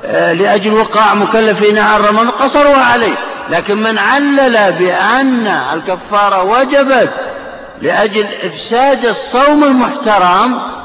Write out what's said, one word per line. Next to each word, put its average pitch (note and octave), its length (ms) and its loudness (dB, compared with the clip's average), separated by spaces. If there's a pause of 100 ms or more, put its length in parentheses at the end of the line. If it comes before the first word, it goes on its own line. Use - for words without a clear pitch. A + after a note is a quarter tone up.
آه، E3+ 280 -2
لأجل G3+ 400 0
وقاع G#3+ 420 2
مكلف G#3 440 0
في G#3 140 2
نهار G#3 360 2
رمضان A3 220 2
قصروا C#4+ 460 2
عليه، A#3+ 400 0 (340)
لكن G3+ 320 -2
من A3 160 -2
علل B3 720 2
بأن G#3+ 760 0
الكفارة F#3 960 -2
وجبت B3+ 680 2 (720)
لأجل G3+ 440 0 (160)
إفساد A#3+ 600 -2
الصوم C#4+ 600 2
المحترم G#3+ 920 2 (260)